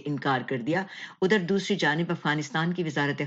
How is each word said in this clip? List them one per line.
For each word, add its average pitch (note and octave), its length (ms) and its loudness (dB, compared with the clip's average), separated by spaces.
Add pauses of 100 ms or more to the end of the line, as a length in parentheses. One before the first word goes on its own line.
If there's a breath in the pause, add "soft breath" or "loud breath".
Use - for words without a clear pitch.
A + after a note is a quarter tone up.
انکار C#3 420 0
کر C3+ 100 -2
دیا۔ D#3 260 0 (380 loud breath)
ادھر F#3+ 180 6
دوسری G3 360 0
جانب E3 340 2
افغانستان D#3+ 640 0
کی F3 100 -2
وزارت C#3+ 440 0